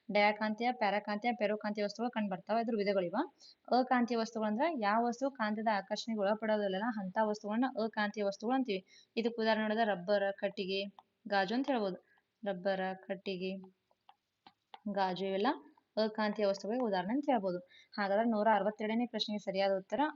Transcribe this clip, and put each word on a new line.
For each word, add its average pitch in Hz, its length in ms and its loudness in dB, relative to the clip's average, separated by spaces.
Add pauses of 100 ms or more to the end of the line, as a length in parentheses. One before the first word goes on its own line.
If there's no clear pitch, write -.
(140)
ಡಯಾಕಾಂತೀಯ, 214 580 2
ಪ್ಯಾರಾಕಾಂತೀಯ, 208 600 0
ಪೆರೋಕಾಂತೀಯ 208 520 -2
ವಸ್ತುಗಳು 226 280 -4
ಕಂಡು 214 180 -2
ಬರ್ತಾವ. 190 280 -2
ಅದ್ರ 233 200 0
ವಿಧಗಳಿವ. 190 380 0 (640)
ಅಕಾಂತೀಯ 247 380 2
ವಸ್ತುಗಳು 226 300 -2
ಅಂದ್ರೆ 262 340 0
ಯಾವ 214 240 4
ವಸ್ತು 240 260 -2
ಕಾಂತದ 214 420 -2
ಆಕರ್ಷಣೆಗೆ 208 460 -4
ಒಳಪಡೋದಿಲ್ಲಲ್ಲ 208 640 0 (160)
ಅಂತ 185 220 -4
ವಸ್ತುಗಳನ್ನ 214 440 0 (200)
ಅಕಾಂತೀಯ 214 380 -2
ವಸ್ತುಗಳು 214 320 -2
ಅಂತೀವಿ. 220 260 0 (340)
ಇದಕ್ಕೆ 226 260 -2
ಉದಾಹರಣೆ 220 220 2
ನೋಡಿದ್ರೆ 220 220 2
ರಬ್ಬರ್, 196 520 0
ಕಟ್ಟಿಗೆ, 196 440 -2 (460)
ಗಾಜು 196 280 2
ಅಂತ 269 120 0
ಹೇಳ್ಬೋದು. 208 300 0 (480)
ರಬ್ಬರ್, 190 640 -2
ಕಟ್ಟಿಗೆ, 190 440 -6 (1400)
ಗಾಜು 185 320 0
ಇವೆಲ್ಲ 196 220 0 (580)
ಅಕಾಂತೀಯ 214 400 -2
ವಸ್ತುಗಳಿಗೆ 202 380 0
ಉದಾಹರಣೆ 190 300 0
ಅಂತ 285 160 -2
ಹೇಳ್ಬೋದು. 190 300 2 (320)
ಹಾಗಾದ್ರೆ 202 380 2
ನೂರ 214 240 4
ಅರವತ್ತೆರಡನೇ 214 520 2
ಪ್ರಶ್ನೆಗೆ 214 340 -4
ಸರಿಯಾದ 196 380 0
ಉತ್ತರ 190 220 -4 (160)